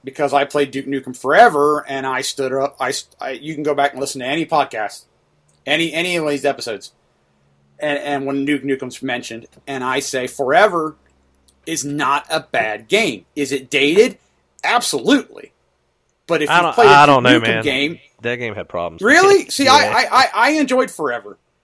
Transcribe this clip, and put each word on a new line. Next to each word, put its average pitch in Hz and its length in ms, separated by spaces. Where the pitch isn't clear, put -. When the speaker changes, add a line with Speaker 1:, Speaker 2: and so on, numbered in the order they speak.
Speaker 1:
because 139 300
I 139 120
played 143 260
Duke 135 140
Nukem 135 320
Forever, 151 680
and 135 180
I 131 160
stood 131 320
up. 135 260
I, 135 140
I, 135 120
you 143 240
can 147 80
go 147 100
back 139 180
and 131 80
listen 135 200
to 127 80
any 151 180
podcast, 123 600
any, 160 280
any 175 220
of 160 120
these 143 180
episodes, 123 460
and, 147 200
and 139 260
when 139 200
Duke 143 180
Nukem's 135 380
mentioned, 120 460
and 135 180
I 131 160
say 131 280
Forever 156 680
is 160 200
not 143 440
a 160 120
bad 110 460
game. 170 380
Is 143 160
it 131 180
dated? 156 480
Absolutely. 220 880
But 160 140
if 147 80
Speaker 2:
I 160 80
Speaker 1:
you 175 60
Speaker 2:
don't, 151 120
Speaker 1:
played 143 120
a - 20
Speaker 2:
I 143 160
Speaker 1:
Duke 143 100
Speaker 2:
don't 123 80
know, 123 160
Speaker 1:
Nukem 113 160
Speaker 2:
man. 110 80
Speaker 1:
game, 139 360
Speaker 2:
That 120 140
game 120 180
had - 160
problems. 85 320
Speaker 1:
really? 349 480
See, 277 160
Speaker 2:
Yeah. 262 80
Speaker 1:
I, 294 120
I, 226 260
I, 254 220
I 233 180
enjoyed 254 400
Forever. 120 460